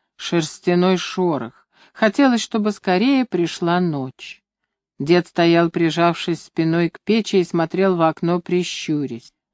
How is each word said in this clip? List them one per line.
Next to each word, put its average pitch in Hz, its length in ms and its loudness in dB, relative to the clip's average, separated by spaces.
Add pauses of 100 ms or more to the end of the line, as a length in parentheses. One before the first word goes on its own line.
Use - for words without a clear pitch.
(160)
шерстяной 175 800 0
шорох. 165 640 -4 (320)
Хотелось, 233 480 2
чтобы 208 320 -2
скорее 240 520 0
пришла 175 540 -2
ночь. 147 640 -6 (560)
Дед 165 300 2
стоял, 170 420 2
прижавшись 170 720 -2
спиной 165 460 -2
к - 120 -20
печи, 208 360 0
и 185 80 4
смотрел 170 500 0
в 170 80 0
окно, 170 380 0
прищурясь. 151 920 -4 (240)